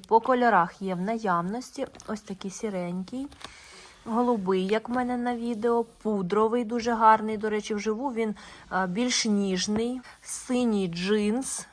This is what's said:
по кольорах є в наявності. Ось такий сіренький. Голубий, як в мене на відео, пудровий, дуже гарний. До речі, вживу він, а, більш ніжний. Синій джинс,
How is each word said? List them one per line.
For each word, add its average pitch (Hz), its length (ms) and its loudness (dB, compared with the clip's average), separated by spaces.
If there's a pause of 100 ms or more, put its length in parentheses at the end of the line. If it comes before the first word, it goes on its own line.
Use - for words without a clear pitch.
по 220 120 6
кольорах 226 600 4
є 190 120 -2
в 175 60 -4
наявності. 214 840 -2 (220)
Ось 220 120 -6
такий 190 300 -10
сіренький. 185 760 -6 (840)
Голубий, 208 560 2
як 220 220 0
в 233 40 -4
мене 247 240 0
на 240 200 -2
відео, 233 480 0
пудровий, 214 800 0
дуже 233 280 -2
гарний. 220 440 6
До 208 140 -2
речі, 214 240 -2
вживу 220 380 -2
він, 220 220 -2 (340)
а, 185 180 0
більш 233 400 0
ніжний. 208 760 0 (220)
Синій 226 640 0
джинс, 208 840 0